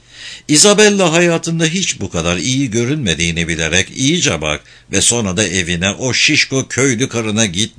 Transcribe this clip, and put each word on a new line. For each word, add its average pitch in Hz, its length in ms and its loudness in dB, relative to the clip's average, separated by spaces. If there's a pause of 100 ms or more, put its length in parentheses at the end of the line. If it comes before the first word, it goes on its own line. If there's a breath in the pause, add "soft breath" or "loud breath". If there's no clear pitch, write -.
(480 loud breath)
Isabella 196 640 4
hayatında 165 520 2
hiç 160 340 -2
bu 98 100 -6
kadar 87 280 -2
iyi 127 340 -2
görünmediğini 87 760 0
bilerek, 82 480 0
"İyice 131 460 0
bak 73 200 -4 (300 loud breath)
ve 98 100 0
sonra 101 360 0
da 98 100 2
evine, 90 440 -2
o 113 220 -4
şişko 135 540 0
köylü 127 420 0
karına 113 360 -2
git." 101 340 -2